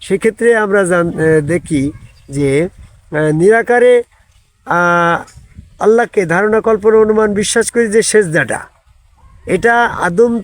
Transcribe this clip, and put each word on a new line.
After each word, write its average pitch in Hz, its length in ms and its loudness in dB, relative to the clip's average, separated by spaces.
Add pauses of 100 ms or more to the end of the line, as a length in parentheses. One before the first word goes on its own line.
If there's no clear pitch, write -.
সেক্ষেত্রে 226 560 0
আমরা 202 280 0
জান-, 175 300 -2
আহ, 160 260 2
দেখি 147 520 -4 (360)
যে, 143 400 -2 (440)
আহ, 151 60 -4
নিরাকারে, 226 840 2 (640)
আহ, 175 580 0 (540)
আল্লাহকে 214 480 0
ধারণা, 208 340 0
কল্পনা, 220 360 0
অনুমান, 214 380 2
বিশ্বাস 220 360 -2
করি 233 180 -2
যে 208 140 0
সেজদাটা, 160 580 -2 (840)
এটা 233 400 0
আদম 214 580 0